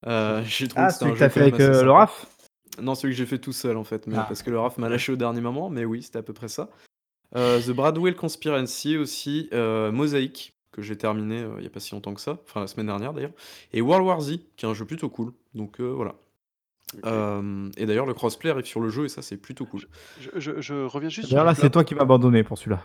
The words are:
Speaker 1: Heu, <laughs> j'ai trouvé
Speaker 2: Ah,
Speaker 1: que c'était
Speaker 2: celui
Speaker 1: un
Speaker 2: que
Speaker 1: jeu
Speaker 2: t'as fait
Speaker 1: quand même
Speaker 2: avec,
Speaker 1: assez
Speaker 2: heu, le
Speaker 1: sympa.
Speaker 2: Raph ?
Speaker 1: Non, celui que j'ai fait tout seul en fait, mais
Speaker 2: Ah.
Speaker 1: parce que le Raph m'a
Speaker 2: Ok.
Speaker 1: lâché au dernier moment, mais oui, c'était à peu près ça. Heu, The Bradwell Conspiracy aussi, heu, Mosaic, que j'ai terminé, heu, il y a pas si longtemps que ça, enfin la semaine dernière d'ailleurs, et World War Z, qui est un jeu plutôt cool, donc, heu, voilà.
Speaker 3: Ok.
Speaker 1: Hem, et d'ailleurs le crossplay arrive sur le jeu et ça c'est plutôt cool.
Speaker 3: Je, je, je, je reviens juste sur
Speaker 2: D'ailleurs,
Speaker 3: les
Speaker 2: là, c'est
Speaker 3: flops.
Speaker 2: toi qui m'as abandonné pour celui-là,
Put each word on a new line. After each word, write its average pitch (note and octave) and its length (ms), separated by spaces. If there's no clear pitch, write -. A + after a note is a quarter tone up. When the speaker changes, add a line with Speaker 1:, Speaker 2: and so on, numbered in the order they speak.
Speaker 1:
Heu, A2 360
<laughs> - 20
j'ai A#2 240
trouvé D#3+ 160
Speaker 2:
Ah, F#3+ 40
Speaker 1:
que F#3 40
c'était - 120
Speaker 2:
celui C#3+ 80
Speaker 1:
un - 20
Speaker 2:
que A2+ 40
Speaker 1:
jeu D3 60
Speaker 2:
t'as C#3 60
fait D3 100
Speaker 1:
quand C#3+ 60
même C3 80
Speaker 2:
avec, A#2+ 60
Speaker 1:
assez C3+ 100
Speaker 2:
heu, B2+ 40
le C3 60
Speaker 1:
sympa. - 20
Speaker 2:
Raph ? F#3+ 340
Speaker 1:
Non, C3 120
celui C3+ 200
que A#2+ 40
j'ai B2+ 80
fait B2+ 120
tout C3 140
seul A#2+ 240
en A2 80
fait, G#2+ 220
mais A2 120
Speaker 2:
Ah. A2 100
Speaker 1:
parce G2+ 140
que - 80
le A#2 80
Raph A#2+ 200
m'a A#2+ 80
Speaker 2:
Ok. A#2 60
Speaker 1:
lâché B2 200
au B2+ 40
dernier A#2+ 240
moment, C3 300
mais B2 140
oui, A#2 180
c'était - 160
à A2 40
peu A2 100
près A2 160
ça. E3 220
Heu, B2 240
The A#2+ 100
Bradwell D#3 460
Conspiracy D3 840
aussi, D3 540
heu, A2 400
Mosaic, C3+ 580
que G#2 100
j'ai G#2 140
terminé, G#2+ 460
heu, G#2+ 160
il F#2 60
y - 20
a F2+ 40
pas - 100
si - 140
longtemps G2+ 180
que G2 80
ça, D#3 240
enfin - 160
la G2 60
semaine G#2+ 200
dernière G#2 280
d'ailleurs, D3 180
et A#2+ 80
World F3 260
War F3+ 140
Z, D3+ 200
qui - 100
est - 20
un A2 60
jeu G#2+ 100
plutôt D#3 240
cool, A#2 240
donc, G#2+ 260
heu, B2 80
voilà. B2 280
Speaker 3:
Ok. - 100
Speaker 1:
Hem, G2+ 720
et A2 100
d'ailleurs A2 200
le B2+ 80
crossplay - 360
arrive C3 140
sur - 160
le A2+ 80
jeu B2 160
et C#3 40
ça C3 140
c'est G2+ 140
plutôt B2+ 280
cool. G2 180
Speaker 3:
Je, C3 160
je, D3+ 220
je, D#3 40
je C#3+ 140
reviens C#3+ 220
juste F#3 200
sur C3 80
Speaker 2:
D'ailleurs, D3+ 80
Speaker 3:
les E3 60
Speaker 2:
là, D#3+ 40
c'est C3 60
Speaker 3:
flops. C#3 120
Speaker 2:
toi E3 120
qui - 100
m'as C#3+ 80
abandonné B2 400
pour G#2+ 160
celui-là, G2+ 260